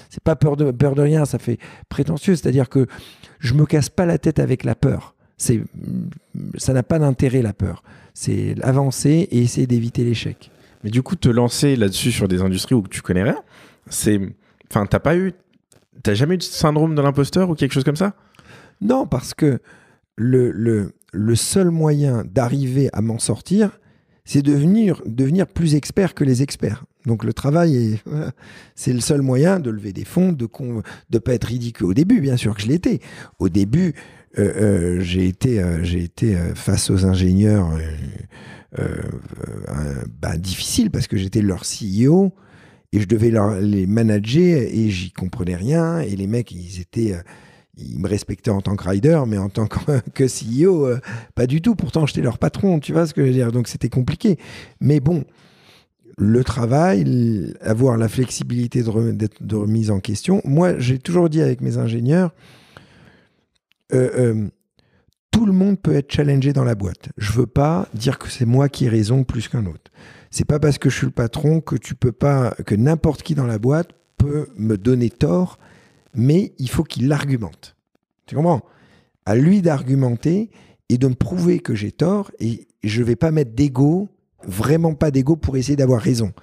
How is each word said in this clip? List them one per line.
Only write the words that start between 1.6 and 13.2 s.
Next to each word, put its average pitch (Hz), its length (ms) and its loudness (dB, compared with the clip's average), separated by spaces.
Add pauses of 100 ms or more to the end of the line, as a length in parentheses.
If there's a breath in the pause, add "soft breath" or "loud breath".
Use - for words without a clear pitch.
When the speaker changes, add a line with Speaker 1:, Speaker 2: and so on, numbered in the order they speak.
Speaker 1:
prétentieux, 151 480 0
c'est-à-dire 135 320 0
que 131 180 2 (520 loud breath)
je 123 160 -2
me 151 100 6
casse 147 240 2
pas - 160 0
la 170 140 2
tête - 220 0
avec 127 220 0
la 127 120 -2
peur. - 400 -2 (240)
C'est, 113 240 0 (960)
ça - 160 -2
n'a 127 100 2
pas 165 160 0
d'intérêt, 135 440 2
la 104 100 -2
peur. 90 300 -6 (320 loud breath)
C'est 101 480 -4
avancer 139 680 2
et 120 120 2
essayer 127 240 0
d'éviter 120 360 0
l'échec. - 480 -4 (320 soft breath)
Speaker 2:
Mais 104 60 -6
du 120 140 0
coup, 175 140 -6
te - 120 2
lancer 120 480 2
là-dessus 104 340 0
sur 107 180 0
des 90 120 0
industries 95 340 0
où 107 140 2
tu - 140 -12
connais 92 200 0